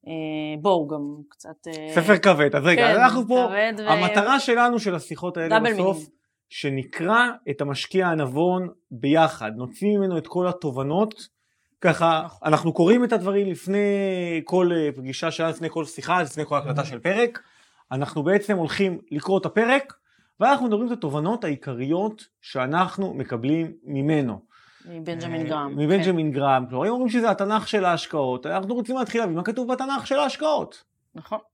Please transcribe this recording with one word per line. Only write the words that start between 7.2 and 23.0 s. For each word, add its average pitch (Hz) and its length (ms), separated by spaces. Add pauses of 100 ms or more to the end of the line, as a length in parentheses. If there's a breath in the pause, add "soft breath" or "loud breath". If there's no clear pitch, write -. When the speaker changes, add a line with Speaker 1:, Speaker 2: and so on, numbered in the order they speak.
Speaker 2:
את 139 120
המשקיע 143 460
הנבון 165 600 (240)
ביחד, 139 640
נוציא 185 420
ממנו 190 200
את 160 100
כל 180 200
התובנות, 160 640 (680)
ככה 165 440
Speaker 1:
נכון. - 220
Speaker 2:
אנחנו 151 260
קוראים 220 300
את 233 100
הדברים 196 380
לפני 196 360 (560)
כל, 180 320
אה, 151 200
פגישה 135 360
שלנו, 165 180
לפני 160 200
כל 160 160
שיחה, 170 360
לפני 151 240
כל 147 120
הקלטה 143 240
Speaker 1:
Mhm. 131 40
Speaker 2:
של 123 140
פרק, 240 440 (480 soft breath)
אנחנו 139 320
בעצם 202 340
הולכים 175 420 (120)
לקרוא 170 280
את - 60
הפרק, 254 480 (460)
ואנחנו 247 280
מדברים 220 200
את 233 40
התובנות 175 520
העיקריות 151 840 (140)
שאנחנו 175 720